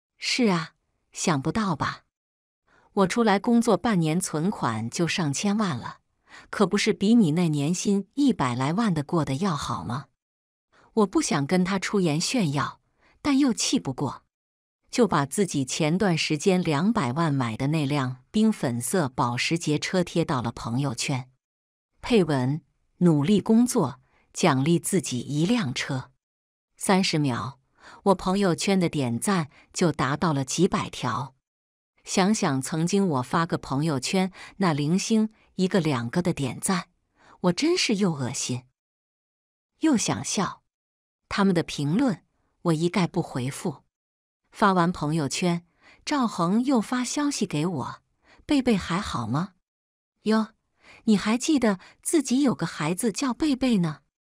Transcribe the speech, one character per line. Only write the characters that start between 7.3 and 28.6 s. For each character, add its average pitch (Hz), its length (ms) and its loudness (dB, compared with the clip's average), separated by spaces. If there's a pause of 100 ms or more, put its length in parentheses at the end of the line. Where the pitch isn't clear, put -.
那 170 180 2
年 147 240 0
薪 196 400 -2
一 277 180 2
百 135 240 -2
来 135 180 0
万 214 200 0
的 151 100 -2
过 156 220 0
得 135 100 -2
要 170 200 -2
好 - 280 -6
吗？” 127 220 -6 (880)
我 208 140 4
不 311 140 0
想 147 260 -2
跟 185 160 2
他 185 160 -2
出 208 200 -2
言 165 220 0
炫 185 320 0
耀， - 280 -4 (400)
但 277 180 2
又 269 140 4
气 - 260 -2
不 135 140 -4
过， - 300 -6 (680)
就 233 160 4
把 160 180 0
自 202 200 0
己 147 180 -2
前 156 340 0
段 180 200 2
时 151 200 -2
间 180 240 2
两 165 300 2
百 143 220 0
万 160 200 0
买 120 220 -2
的 131 120 -2
那 151 180 0
辆 135 460 -2
冰 214 200 4
粉 120 300 -2
色 160 260 0
保 123 300 -2
时 160 200 -2
捷 151 220 0
车 180 240 -2
贴 170 220 -2
到 135 160 -2
了 113 100 -4
朋 120 300 -4
友 143 120 -2
圈。 131 360 -6 (720)
配 220 220 4
文 139 380 0 (380)
：“努 156 240 4
力 202 160 4
工 226 260 4
作， 170 360 -2 (320)
奖 135 300 2
励 165 160 4
自 - 200 -2
己 127 200 -4
一 147 260 -2
辆 196 280 0
车。” - 380 -6 (640)
三 190 280 2
十 165 160 0
秒， 127 400 -2 (440)
我 196 120 4
朋 185 240 -2
友 190 160 2
圈 196 240 0